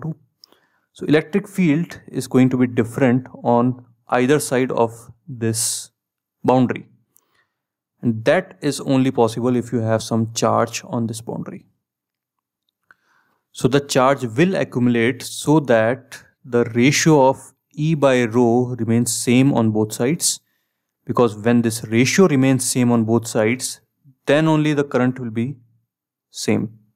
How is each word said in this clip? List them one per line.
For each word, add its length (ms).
two. 140
So 120
electric 400
field 640
is 180
going 240
to 60
be 100
different 640
on 400
either 320
side 320
of 400
this 640
boundary. 460
And 220
that 360
is 200
only 320
possible 420
if 180
you 60
have 240
some 320
charge 500
on 220
this 140
boundary. 460
So 120
the 100
charge 460
will 320
accumulate 640
so 380
that 640
the 200
ratio 540
of 240
E 220
by 300
rho 560
remains 340
same 400
on 160
both 220
sides, 480
because 300
when 260
this 220
ratio 420
remains 420
same 220
on 140
both 240
sides, 520
then 220
only 260
the 80
current 380
will 100
be 240
same. 500